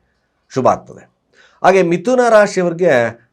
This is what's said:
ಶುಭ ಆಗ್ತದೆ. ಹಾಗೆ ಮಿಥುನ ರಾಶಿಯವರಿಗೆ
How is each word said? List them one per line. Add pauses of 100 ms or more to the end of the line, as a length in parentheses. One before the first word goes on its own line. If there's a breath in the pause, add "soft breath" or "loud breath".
(500)
ಶುಭ
ಆಗ್ತದೆ. (460 soft breath)
ಹಾಗೆ
ಮಿಥುನ (100)
ರಾಶಿಯವರಿಗೆ